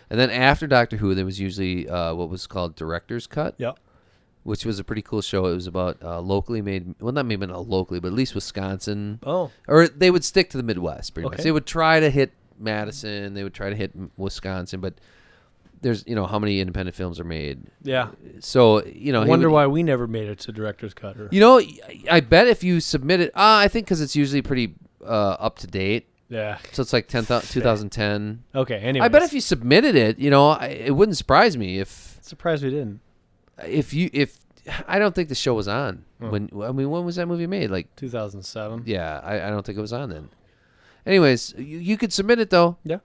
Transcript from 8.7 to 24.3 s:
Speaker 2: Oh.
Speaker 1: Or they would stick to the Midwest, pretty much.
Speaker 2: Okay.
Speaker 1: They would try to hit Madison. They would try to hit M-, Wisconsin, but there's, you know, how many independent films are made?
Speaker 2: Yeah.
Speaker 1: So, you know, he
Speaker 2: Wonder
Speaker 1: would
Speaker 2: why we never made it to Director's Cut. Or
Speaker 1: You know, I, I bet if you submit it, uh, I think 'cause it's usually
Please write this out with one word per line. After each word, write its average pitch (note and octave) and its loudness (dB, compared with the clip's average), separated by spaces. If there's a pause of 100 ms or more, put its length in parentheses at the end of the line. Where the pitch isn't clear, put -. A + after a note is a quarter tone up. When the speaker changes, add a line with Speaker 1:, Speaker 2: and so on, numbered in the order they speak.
Speaker 2:
Oh. D#3+ -4 (160)
Speaker 1:
Or E3 8
they D3 4
would F3+ 2
stick - 2
to - -10
the B2+ -4
Midwest, F2+ -6
pretty E2 -8
much. - -12
Speaker 2:
Okay. D#3 -8
Speaker 1:
They D#3+ 2
would D3+ 0
try D#3+ 4
to D#3 4
hit C3+ 2 (280)
Madison. G#2 -6
They G2 -8
would G2 -10
try G2 -8
to G2+ -4
hit G2+ -4
M-, F#2 -12
Wisconsin, F#2+ -8
but F#2 -8 (840)
there's, A#2 -2
you A#2 -4
know, G2+ -2
how G#2 -4
many G#2 -2
independent F#2 -6
films F2 -8
are F2 -8
made? D2+ -8 (160)
Speaker 2:
Yeah. C3 -2 (320)
Speaker 1:
So, A2 6
you - -6
know, A#2 2
he A2+ 2
Speaker 2:
Wonder E3 6
Speaker 1:
would D#3 4
Speaker 2:
why D3 6
we D3+ 0
never B2+ 0
made A2+ -6
it G#2 -10
to - -14
Director's G#2+ -10
Cut. G2 -14
Or G#2 -14
Speaker 1:
You F#3+ 2
know, A#3+ 10
I, - -10
I E3 8
bet E3 6
if A3+ 2
you F3 4
submit D#3 0
it, F3 2
uh, G#3+ 6
I G3+ 6
think G#3+ -2
'cause E3+ 0
it's C#3+ -4
usually C#3+ 2